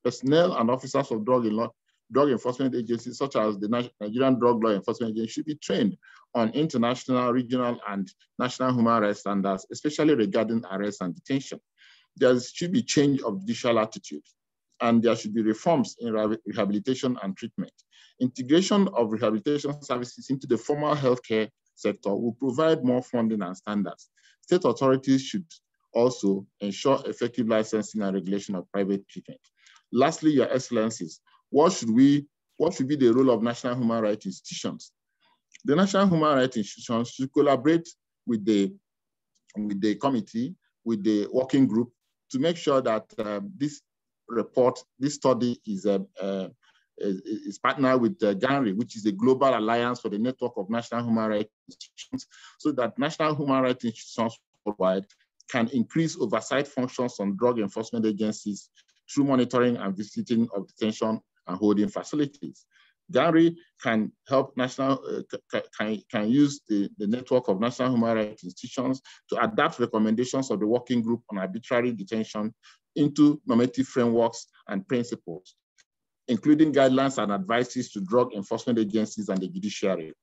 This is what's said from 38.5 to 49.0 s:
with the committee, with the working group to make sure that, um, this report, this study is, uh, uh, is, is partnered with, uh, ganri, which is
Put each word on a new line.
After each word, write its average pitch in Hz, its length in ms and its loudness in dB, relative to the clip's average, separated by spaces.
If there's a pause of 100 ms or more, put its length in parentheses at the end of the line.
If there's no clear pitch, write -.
with 104 240 -4
the 104 160 0
committee, 127 600 -4 (280)
with 113 180 -2
the 104 300 2
working 131 340 2
group 113 260 0 (400)
to 131 80 -2
make 170 180 0
sure 139 240 2
that, 110 240 0 (140)
um, 101 360 -6
this 147 260 -6 (460)
report, 123 500 2 (220)
this 143 160 -2
study 123 500 0
is, 98 200 -4
uh, 98 140 2 (220)
uh, 98 280 -4 (480)
is, 95 240 -4
is 104 360 -10
partnered 131 440 2
with, 110 200 0
uh, 104 120 4
ganri, 127 420 0
which 120 220 -6
is 104 80 -4